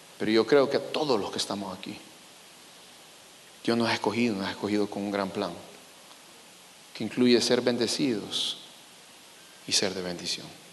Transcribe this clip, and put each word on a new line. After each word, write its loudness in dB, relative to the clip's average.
Pero -2
yo 6
creo 6
que 0
a -4
todos 2
los -4
que -6
estamos -4
aquí, -12
Dios 2
nos 2
ha 2
escogido, 0
nos -4
ha -4
escogido 0
con -6
un -4
gran -2
plan, -4
que -6
incluye 4
ser 2
bendecidos -2
y -10
ser 2
de -6
bendición. -6